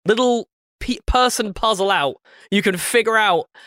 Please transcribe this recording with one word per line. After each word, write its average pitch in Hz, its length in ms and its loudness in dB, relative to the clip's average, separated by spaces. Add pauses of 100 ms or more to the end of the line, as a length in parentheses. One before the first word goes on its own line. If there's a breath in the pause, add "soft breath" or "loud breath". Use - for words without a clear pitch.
little 233 420 2 (320)
pe-, - 260 -6
person 247 480 0
puzzle 196 360 0
out, 147 260 -2 (340 loud breath)
you 202 100 2
can 190 160 0
figure 220 400 0
out 196 300 2 (200 loud breath)